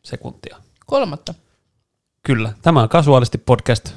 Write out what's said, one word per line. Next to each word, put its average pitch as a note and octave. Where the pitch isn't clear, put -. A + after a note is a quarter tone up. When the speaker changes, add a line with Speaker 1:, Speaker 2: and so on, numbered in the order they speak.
Speaker 1:
sekuntia. -
Speaker 2:
Kolmatta. F#3
Speaker 1:
Kyllä, A2
tämä D#3+
on A2
Kasuaalisti C#3
podcast -